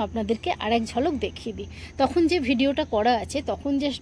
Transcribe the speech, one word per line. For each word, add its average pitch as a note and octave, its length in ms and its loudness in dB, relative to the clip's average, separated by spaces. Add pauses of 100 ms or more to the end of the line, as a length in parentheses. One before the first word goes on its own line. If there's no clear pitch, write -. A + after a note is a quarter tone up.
আপনাদেরকে A3 440 -2 (140)
আর G#3+ 140 0
এক A3+ 40 2 (100)
ঝলক C#4+ 220 0 (100)
দেখিয়ে - 340 -8
দিই। G3+ 100 -10 (320)
তখন C4+ 200 4 (100)
যে F4+ 60 2 (120)
ভিডিওটা C#4 360 2 (100)
করা A3 180 4 (100)
আছে, - 160 -6 (120)
তখন C#4 220 -2 (100)
যে D4 60 0 (140)